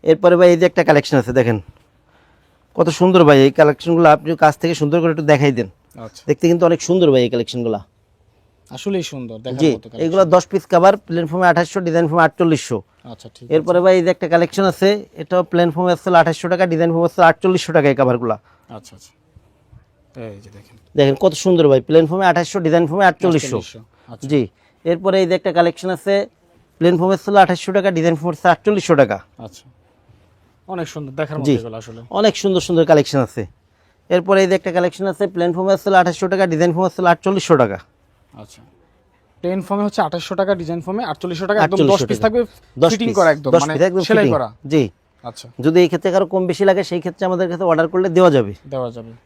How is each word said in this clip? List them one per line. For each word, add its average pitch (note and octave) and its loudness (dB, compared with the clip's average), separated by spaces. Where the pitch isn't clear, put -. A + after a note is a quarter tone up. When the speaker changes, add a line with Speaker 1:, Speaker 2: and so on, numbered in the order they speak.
Speaker 1:
এরপরে D#3+ 2
ভাই F3+ 6
এই E3+ 4
যে F3 0
একটা E3+ 0
কালেকশন D3 2
আছে B2 -2
দেখেন, A#2 0
কত E3+ 0
সুন্দর F3+ 2
ভাই D3 6
এই C3+ 6
কালেকশনগুলো, D#3+ 2
আপনি D3+ 2
কাছ D3+ 2
থেকে E3+ -4
সুন্দর D3+ 0
করে E3 0
একটু D#3+ -6
দেখাই C#3+ 2
দেন। A2+ -4
Speaker 2:
আচ্ছা। - -20
Speaker 1:
দেখতে D3 0
কিন্তু E3+ 2
অনেক E3 0
সুন্দর F3 2
ভাই C3 4
এই A#2+ 0
কালেকশনগুলো। A#2 -4
Speaker 2:
আসলেই G3 -8
সুন্দর, A#2+ -14
দেখার B2+ -12
Speaker 1:
জি, D#3 2
Speaker 2:
মতো A2+ -8
কালেকশন। A#2+ -8
Speaker 1:
এগুলো F#3 2
দশ F3 2
পিস G3 -6
কভার, F#3+ 4
প্লেন E3+ -6
ফর্মে F3+ -2
আঠাশশো, E3+ 0
ডিজাইন E3+ 0
ফর্মে E3 2
আটচল্লিশশো। D#3 -2
Speaker 2:
আচ্ছা, A#2+ -20
ঠিক B2 -16
Speaker 1:
এরপরে D#3+ 0
Speaker 2:
আছে। F3+ 0
Speaker 1:
ভাই F#3 6
এই F3+ 2
যে E3+ 0
একটা F3+ -4
কালেকশন E3+ 0
আছে, G3 0
এটা F3+ -4
প্লেন E3+ 0
ফর্মে F3 -2
আসলে F3 0
আঠাশশো E3 0
টাকা, F3+ 0
ডিজাইন E3+ 0
ফর্মে E3 0
আসলে E3+ 2
আটচল্লিশশো F3 0
টাকা D3 2
এই C#3 2
কভারগুলো। A#2+ 0
Speaker 2:
আচ্ছা, - -20
আচ্ছা। - -20
এই G#2 -16
যে G#2 -20
দেখেন। - -20
Speaker 1:
দেখেন C#3 2
কত F3+ 0
সুন্দর E3 2
ভাই, C3+ 4
প্লেন D#3+ 4
ফর্মে F#3 -2
আঠাশশো, F3 -2
ডিজাইন E3 0
ফর্মে F#3 -2
আটচল্লিশশো। E3 0
Speaker 2:
আটচল্লিশশো, A2+ -10
আচ্ছা। B2 -16
Speaker 1:
জি, C3+ 0
এরপরে F#3 -2
এই F#3 0
যে F3 0
একটা F3+ -4
কালেকশন E3+ -2
আছে, G3 -4
প্লেন F3 2
ফর্মে F#3 0
ছিল G3+ -2
আঠাশশো F3+ 2
টাকা, G3 0
ডিজাইন E3 0
ফর্মে D#3+ -6
হচ্ছে E3 -2
আটচল্লিশশো F3+ 0
টাকা। G#2 2
Speaker 2:
আচ্ছা, A#2+ -20
অনেক F3 -8
সুন্দর, C#3+ -14
দেখার D3+ -8
মতো C3 -8
Speaker 1:
জি, C#3+ 2
Speaker 2:
এগুলো A2+ -6
আসলে। A2+ -18
Speaker 1:
অনেক G#3 0
সুন্দর F#3+ -2
সুন্দর E3 0
কালেকশন D3 2
আছে। A2+ -6
এরপরে F3+ 0
এই F#3+ 2
যে F3+ 0
একটা F#3 -6
কালেকশন F3+ -4
আছে, G3 -4
প্লেন F3 -4
ফর্মে F#3 -2
ছিল G3 -4
আঠাশশো F3+ 0
টাকা, F#3+ 0
ডিজাইন E3 0
ফর্মে F3+ -2
ছিল F#3 -2
আটচল্লিশশো F3 0
টাকা। G#2 0
Speaker 2:
আচ্ছা, G#2+ -20
প্লেন F#3 -6
ফর্মে G3+ -6
হচ্ছে G3+ -4
আঠাশশো E3+ -8
টাকা, F#3+ -2
ডিজাইন E3+ -8
ফর্মে G3 -8
আটচল্লিশশো F3 -8
টাকা, G#3 0
একদম E3 0
Speaker 1:
আটচল্লিশশো F#3 2
Speaker 2:
দশ G#3+ -8
পিস G#3 -4
Speaker 1:
টাকা। A3 -2
Speaker 2:
থাকবে, A#3+ -4
Speaker 1:
দশ D#3+ 4
Speaker 2:
ফিটিং A3+ -2
Speaker 1:
পিস, G#3 -4
Speaker 2:
করা E3+ 4
একদম, C#3+ -2
Speaker 1:
দশ D#3+ 4
Speaker 2:
মানে D3 -2
Speaker 1:
পিস D#3 0
একদম F#3 0
Speaker 2:
সেলাই G#3+ 0
Speaker 1:
ফিটিং। C3+ 0
Speaker 2:
করা। A2 -8
Speaker 1:
জি। C3+ 0
Speaker 2:
আচ্ছা। A#2+ -18
Speaker 1:
যদি D#3+ 2
এই F3+ 4
ক্ষেত্রে F3 -4
কারো F#3+ 0
কম F#3 -4
বেশি F3 -4
লাগে, F#3+ 2
সেই F3 -6
ক্ষেত্রে F3+ -8
আমাদের F#3 -4
কাছে F3 -8
অর্ডার E3 0
করলে F#3 -2
দেওয়া F3 4
যাবে। A2 0
Speaker 2:
দেওয়া C3 -8
যাবে। A2+ -20